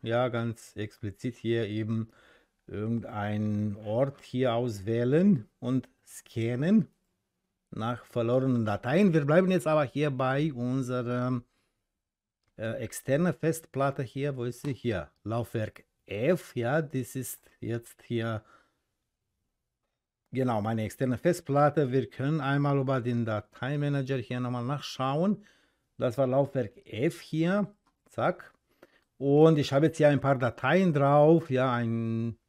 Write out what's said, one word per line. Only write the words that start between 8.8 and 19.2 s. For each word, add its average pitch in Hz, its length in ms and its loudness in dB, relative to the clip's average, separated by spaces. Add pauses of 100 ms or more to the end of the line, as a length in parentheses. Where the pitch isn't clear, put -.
Wir 156 120 2
bleiben 180 260 4
jetzt 175 160 0
aber 151 180 2
hier 143 260 -2
bei 135 420 0
unserem, 123 920 -2 (1120)
äh, 110 180 -6
externe 135 580 -2
Festplatte 139 680 -4
hier. 135 340 -6
Wo 120 80 -6
ist 120 180 -8
sie? 143 100 -4
Hier, 101 380 -4 (140)
Laufwerk 113 600 -6 (220)
F, 127 480 -2
ja, 123 280 -2
das 131 340 -8
ist - 340 -12 (100)
jetzt 117 420 -8
hier, 113 420 -4 (1900)